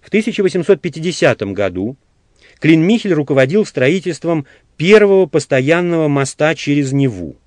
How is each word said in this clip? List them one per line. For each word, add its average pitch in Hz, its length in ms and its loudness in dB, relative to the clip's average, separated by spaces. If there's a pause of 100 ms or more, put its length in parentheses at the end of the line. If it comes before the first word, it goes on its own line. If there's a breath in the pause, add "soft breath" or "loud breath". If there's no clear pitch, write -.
В - 80 -20
тысяча 214 320 -2
восемьсот 185 400 0
пятидесятом 156 720 -2
году 98 440 -4 (600 soft breath)
Клинмихель 175 540 2
руководил 151 520 0
строительством 165 840 -2 (300 soft breath)
первого 196 500 4
постоянного 160 800 0
моста 143 480 -2
через 143 360 -2
Неву. 107 440 -2 (120)